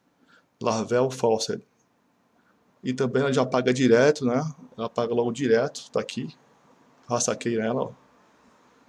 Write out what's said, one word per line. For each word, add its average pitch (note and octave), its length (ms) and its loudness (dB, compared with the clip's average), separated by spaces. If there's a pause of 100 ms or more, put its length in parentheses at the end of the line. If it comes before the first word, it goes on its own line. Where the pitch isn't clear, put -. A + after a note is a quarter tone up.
(600)
Larvel A#2 480 0
Faucet. A2+ 540 -2 (1200)
E B2+ 80 -4
também B2+ 300 0
ela C#3 100 2
já B2+ 140 2
paga B2+ 280 2
direto, C3 520 4
né? B2 160 0 (360)
Ela A2+ 120 -6
paga A#2 240 -2
logo A#2+ 180 0
direto, A#2+ 580 -2
tá - 120 -4
aqui. G#3 340 -10 (720)
Já B2 120 0
saquei A#2 360 -2
ela, A2+ 260 -2
ó. - 80 -8 (960)